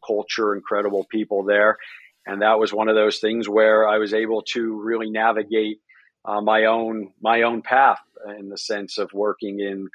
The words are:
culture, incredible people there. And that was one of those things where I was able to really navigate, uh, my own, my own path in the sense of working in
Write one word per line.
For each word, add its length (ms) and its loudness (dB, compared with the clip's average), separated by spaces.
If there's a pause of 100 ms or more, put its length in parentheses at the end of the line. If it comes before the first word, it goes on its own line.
culture, 500 -2
incredible 540 -2
people 340 -2
there. 340 4 (480)
And 160 -6
that 160 4
was 160 0
one 140 0
of 80 4
those 240 2
things 280 -2
where 400 4
I 100 2
was 160 -2
able 280 -2 (120)
to 280 -4
really 300 -4
navigate, 680 0 (440)
uh, 180 -4
my 240 4
own, 460 -2 (100)
my 220 2
own 180 0
path 380 4 (400)
in 100 -14
the 80 -14
sense 400 -8
of 160 -4
working 460 -4
in 340 -6